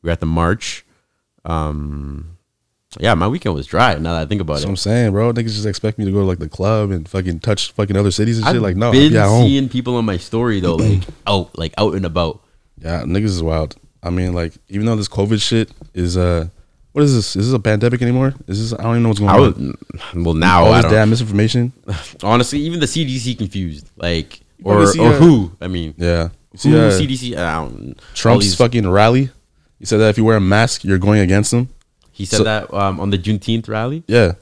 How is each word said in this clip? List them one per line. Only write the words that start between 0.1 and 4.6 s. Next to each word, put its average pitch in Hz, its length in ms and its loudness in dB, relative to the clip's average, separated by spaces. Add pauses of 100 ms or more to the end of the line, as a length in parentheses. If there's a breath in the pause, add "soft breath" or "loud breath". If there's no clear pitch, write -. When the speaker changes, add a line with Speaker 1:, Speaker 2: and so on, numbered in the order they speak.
Speaker 1:
at 82 80 -2
the 82 60 -6
march. 85 600 -2 (600)
Um, 73 920 -8 (640)
yeah, 110 160 2
my 85 120 0
weekend 117 280 -4
was 69 100 -8
dry, 104 300 0
now 82 180 -4
that 80 80 -4
I 80 40 -4
think 98 160 -4
about 78 140 -4
Speaker 2:
That's 73 80 -4